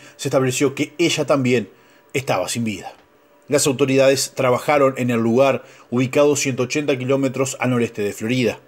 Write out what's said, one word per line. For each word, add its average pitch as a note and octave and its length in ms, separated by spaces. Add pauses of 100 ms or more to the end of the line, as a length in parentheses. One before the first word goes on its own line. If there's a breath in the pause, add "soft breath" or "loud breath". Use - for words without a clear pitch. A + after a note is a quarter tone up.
(160 loud breath)
se - 120
estableció C3+ 460
que D3 240
ella D#3 280
también B2 440 (440 soft breath)
estaba A#2 340
sin A#2+ 160
vida. G2+ 280 (560)
Las C#3 180
autoridades C3+ 680
trabajaron C3+ 640
en B2 140
el A#2 100
lugar, A#2+ 440 (260 loud breath)
ubicado C#3 460
ciento B2+ 280
ochenta D3 340
kilómetros C3 640
al B2 100
noreste A#2 320
de G2+ 100
Florida. A2+ 560